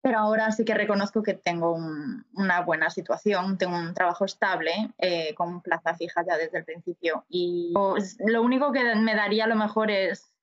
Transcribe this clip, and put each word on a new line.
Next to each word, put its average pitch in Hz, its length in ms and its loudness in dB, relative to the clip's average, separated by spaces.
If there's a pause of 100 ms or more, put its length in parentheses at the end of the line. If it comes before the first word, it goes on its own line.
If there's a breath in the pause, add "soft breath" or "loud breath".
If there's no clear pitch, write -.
Pero 240 180 2
ahora 220 320 2
sí 214 140 0
que 214 100 0
reconozco 208 480 0
que 202 100 -2
tengo 170 400 -2
un, 156 600 -8
una 185 280 2
buena 165 300 0
situación, 190 640 0
tengo 175 180 0
un 175 200 -4
trabajo 175 300 0
estable, 185 760 -2
eh, 165 340 0
con 175 300 -4
plaza 170 320 -2
fija 170 320 -4
ya 170 100 2
desde 160 220 -2
el 160 40 -8
principio. 165 640 -6
Y, 175 460 -2
pues, 196 500 2
lo 226 200 4
único 262 280 2
que 240 240 2
me 220 200 4
daría 208 300 2
a - 20 2
lo 226 80 2
mejor 214 340 2
es 190 420 -2 (120)